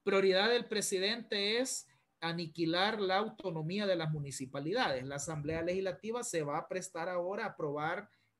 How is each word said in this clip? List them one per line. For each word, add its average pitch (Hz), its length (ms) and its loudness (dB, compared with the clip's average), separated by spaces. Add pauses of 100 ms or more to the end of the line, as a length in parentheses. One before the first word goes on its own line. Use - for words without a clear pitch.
prioridad 190 460 6
del 240 160 4
presidente 208 920 0
es - 280 -2 (340)
aniquilar 170 800 0
la 190 160 4
autonomía 196 680 -2
de 185 120 2
las 160 140 0
municipalidades. 143 920 -2
La 139 120 -6
Asamblea 151 460 -4
Legislativa 190 600 -4
se 175 180 -2
va 147 160 -2
a 165 120 -4
prestar 175 400 -6
ahora 180 340 -2
a 202 60 -4
aprobar 160 600 -2 (300)